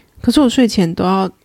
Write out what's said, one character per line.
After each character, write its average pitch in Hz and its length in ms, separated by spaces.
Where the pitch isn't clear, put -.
可 240 100
是 294 80
我 277 80
睡 247 180
前 175 300
都 190 80
要 190 260